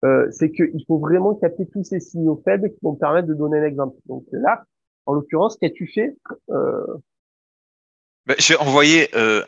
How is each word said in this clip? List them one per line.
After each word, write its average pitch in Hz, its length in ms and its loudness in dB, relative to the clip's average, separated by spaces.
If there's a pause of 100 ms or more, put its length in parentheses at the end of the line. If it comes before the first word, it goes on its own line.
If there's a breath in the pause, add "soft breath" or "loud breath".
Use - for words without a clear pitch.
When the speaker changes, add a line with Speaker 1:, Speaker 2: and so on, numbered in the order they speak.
Speaker 1:
euh, 131 280 4
c'est 156 200 -2
qu'il 160 360 -2
faut 160 120 0
vraiment 180 360 0
capter 180 320 -4
tous 196 180 -8
ces 180 160 -6
signaux 160 460 -2
faibles 196 240 0
qui - 120 -14
vont 151 120 -2
permettre 160 340 0
de 156 60 -2
donner 151 240 -2
un 151 60 2
exemple. 139 420 -4
Donc 131 260 -12
là, - 320 -2 (400)
en 139 80 -4
l'occurrence, 160 460 -2
qu'as-tu - 300 -4
fait ? 240 280 -4 (320)
Euh, - 380 -4 (1400)
Speaker 2:
Bah, 135 120 0
j'ai 151 180 4
envoyé, 147 580 4
euh, 110 340 2